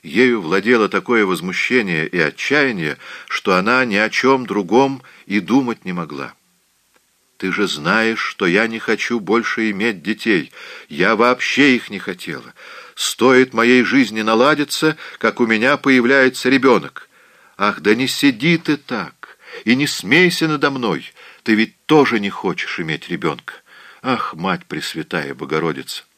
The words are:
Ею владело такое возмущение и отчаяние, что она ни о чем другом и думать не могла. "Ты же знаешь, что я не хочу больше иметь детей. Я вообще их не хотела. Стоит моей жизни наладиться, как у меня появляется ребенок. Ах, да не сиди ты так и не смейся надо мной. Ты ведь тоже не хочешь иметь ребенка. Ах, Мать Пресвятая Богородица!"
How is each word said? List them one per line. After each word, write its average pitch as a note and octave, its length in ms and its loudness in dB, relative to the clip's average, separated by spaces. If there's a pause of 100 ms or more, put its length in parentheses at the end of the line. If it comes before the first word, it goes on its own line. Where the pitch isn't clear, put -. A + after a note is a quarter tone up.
Ею A2 380 2
владело G2 480 2
такое G#2+ 360 0
возмущение F2+ 800 -2
и F2+ 120 -4
отчаяние, F2 760 -2 (300)
что - 280 -2
она A#2 280 2
ни A2 120 -2
о G#2+ 140 2
чем B2+ 360 0
другом G#2+ 560 0 (240)
и G2+ 140 -2
думать A2+ 460 0
не F#2 60 -6
могла. D2 420 -8 (1040)
"Ты F#2+ 140 -4
же F#2+ 160 -2
знаешь, G#2 520 0
что - 260 -6
я G2+ 220 2
не A2+ 120 -8
хочу A2+ 400 -2
больше A2 520 -2
иметь G2+ 300 -4
детей. G2+ 500 -2 (360)
Я F2+ 280 2
вообще B2 600 2
их - 140 -6
не G2+ 100 -10
хотела. E2+ 540 -12 (420)
Стоит B2+ 580 2
моей A#2+ 300 4
жизни A2 380 0
наладиться, C#3+ 760 2 (200)
как A2+ 220 -2
у B2 60 4
меня A2+ 320 2
появляется B2+ 720 2
ребенок. B2 600 2 (480)
Ах, G2+ 240 -2
да G2+ 140 4
не B2+ 120 -2
сиди C#3 500 2
ты D#3 200 -2
так - 600 -10 (280)
и A#2 100 4
не C#3+ 120 0
смейся E3 600 2
надо D3 240 0
мной. A2 420 -4 (300)
Ты A2+ 120 2
ведь G#2+ 200 0 (100)
тоже B2+ 340 4
не G2+ 100 -4
хочешь - 500 -6
иметь D#2 300 -6
ребенка. D#2 440 -6 (480)
Ах, B2+ 320 -4
Мать E2+ 320 -6
Пресвятая D2+ 680 -8
Богородица!" D2 720 -6 (140)